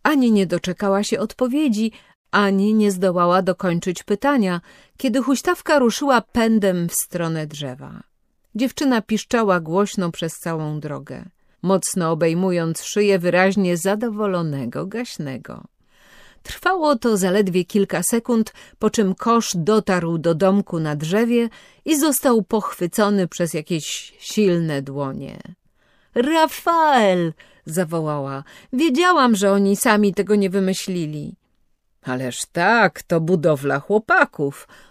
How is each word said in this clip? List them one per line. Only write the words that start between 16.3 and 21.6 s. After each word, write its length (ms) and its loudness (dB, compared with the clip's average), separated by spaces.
Trwało 520 0
to 220 0
zaledwie 480 2
kilka 380 0
sekund, 500 0
po 100 0
czym 260 0
kosz 400 0
dotarł 600 0
do 180 0
domku 440 2
na 160 -2
drzewie 540 0